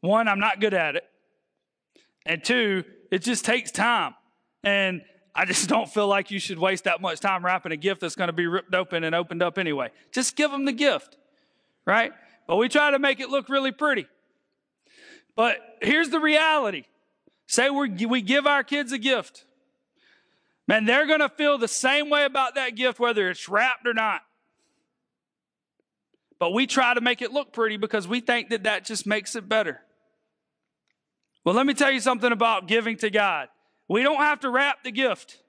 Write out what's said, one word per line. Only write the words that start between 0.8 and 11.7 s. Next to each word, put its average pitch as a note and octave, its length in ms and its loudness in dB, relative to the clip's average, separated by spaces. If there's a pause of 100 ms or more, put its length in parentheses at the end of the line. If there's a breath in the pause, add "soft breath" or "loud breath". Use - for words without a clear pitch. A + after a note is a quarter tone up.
it. E3 100 -4 (1200 soft breath)
And E3 180 -2
two, G#3+ 400 0 (260)
it E3 120 -2
just A#3 240 -2
takes A#3 240 0
time. G3+ 440 0 (480)
And G3 400 0 (320)
I F#3 120 0
just F3+ 220 -2
don't A3+ 200 0
feel G#3 180 0
like G3 240 0
you G3 80 -6
should F3 200 -8
waste F#3 260 0
that F3 160 0
much F3 200 -4
time F#3 240 -2
wrapping F3+ 280 -2
a D#3+ 40 -4
gift F#3+ 260 -4
that's E3 120 -6
gonna F3 180 -2
be E3+ 140 -2
ripped F#3 280 -4
open F3+ 300 -2
and D#3+ 100 -2
opened E3+ 280 -2
up E3+ 140 -2
anyway. D3 340 -4 (220 soft breath)
Just - 240 -4
give D4 140 0
them C#4 160 -4
the C#4 60 -2
gift, A#3+ 440 -2 (720)